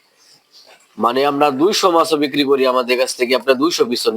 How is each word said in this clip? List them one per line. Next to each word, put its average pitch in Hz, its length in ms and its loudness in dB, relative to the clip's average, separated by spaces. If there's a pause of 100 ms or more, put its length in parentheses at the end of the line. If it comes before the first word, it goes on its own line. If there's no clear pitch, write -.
(1040)
মানে 120 160 2 (120)
আমরা 143 140 2 (140)
দুইশো 196 360 2
মাছও 160 280 2
বিক্রি 143 260 -2
করি 135 120 2 (100)
আমাদের 127 280 0
কাছ 127 180 0
থেকে, 123 200 0
আপনারা 127 240 0
দুইশো 160 280 0
পিসও 117 260 -2